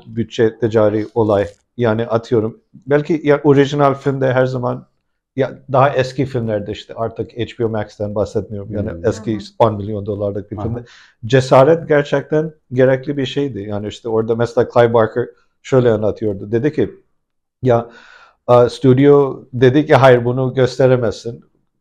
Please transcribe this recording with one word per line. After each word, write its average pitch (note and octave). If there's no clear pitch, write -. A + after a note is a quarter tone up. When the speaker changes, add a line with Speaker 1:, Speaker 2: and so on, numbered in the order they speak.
Speaker 1:
bütçe A2+
ticari G#2+
olay. G#2
Yani A#2
atıyorum, A2+
belki D3
ya C#3+
orijinal C#3
filmde C3+
her C3
zaman, B2+
ya C3
daha C3+
eski C3
filmlerde A2
işte -
artık A2+
H A2+
B A#2
O A2
Max'ten G#2
bahsetmiyorum. G2+
Yani G#2
Speaker 2:
Hmm. E2+
Speaker 1:
eski A2
Speaker 3:
Hı G#2
hı. G2
Speaker 1:
on A2
milyon G2+
dolarlık G2+
bir G#2
Speaker 2:
Aha. G#2
Speaker 1:
filmde. A#2+
Cesaret C3+
gerçekten D3+
gerekli C3
bir C3+
şeydi. C3
Yani G#2
işte A2
orada A2+
mesela A#2
Clive A#2+
Barker A#2+
şöyle B2
anlatıyordu. G#2+
Dedi A#2+
ki, A2
"Ya, A#2
e, A#2+
stüdyo," C#3
dedi B2+
ki, D3+
"Hayır, B2
bunu B2
gösteremezsin." A#2+